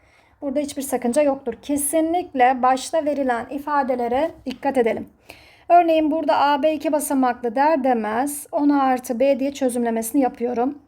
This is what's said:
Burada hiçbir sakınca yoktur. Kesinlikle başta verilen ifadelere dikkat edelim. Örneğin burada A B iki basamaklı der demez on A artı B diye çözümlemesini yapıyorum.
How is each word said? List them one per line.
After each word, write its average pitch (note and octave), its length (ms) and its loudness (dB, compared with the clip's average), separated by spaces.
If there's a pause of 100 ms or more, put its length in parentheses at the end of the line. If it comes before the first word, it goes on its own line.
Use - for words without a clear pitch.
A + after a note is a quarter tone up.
(420)
Burada C#4 180 -4
hiçbir C#4+ 220 -6
sakınca B3+ 400 -2
yoktur. C4+ 400 -2
Kesinlikle C#4+ 1000 0
başta C4 440 0
verilen C4 440 -2
ifadelere C#4 840 -2 (140)
dikkat C4+ 320 -4
edelim. A3+ 320 0 (600)
Örneğin D#4+ 420 4
burada D#4 300 0
A C#4 220 2
B D#4 100 2
iki D#4 180 -4
basamaklı B3+ 640 0
der C#4+ 280 2
demez B3 680 -2
on D4 180 2
A C#4+ 140 4
artı B3+ 360 -2
B C#4 200 2
diye C#4 140 -2
çözümlemesini A#3+ 680 -2
yapıyorum. B3 560 -2 (100)